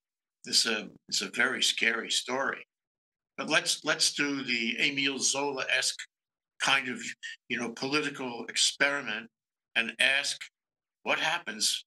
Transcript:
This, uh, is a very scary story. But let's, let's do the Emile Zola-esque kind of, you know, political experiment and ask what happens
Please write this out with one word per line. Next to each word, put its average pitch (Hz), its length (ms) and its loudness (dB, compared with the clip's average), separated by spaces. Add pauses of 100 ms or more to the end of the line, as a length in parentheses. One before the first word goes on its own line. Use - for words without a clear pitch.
(440)
This, 120 220 4
uh, 107 200 0 (220)
is - 140 -2
a 95 80 -6
very 120 320 0
scary - 480 2
story. - 560 -2 (720)
But 113 100 -4
let's, 170 360 2
let's 156 280 2
do 143 300 0
the 117 380 0
Emile 139 400 0
Zola-esque 131 800 0 (600)
kind 135 280 2
of, 120 120 -6 (480)
you 117 120 -2
know, 117 100 -2
political 135 800 -4
experiment 123 800 0 (460)
and 113 240 0
ask 135 400 2 (640)
what 143 160 0
happens 143 680 -2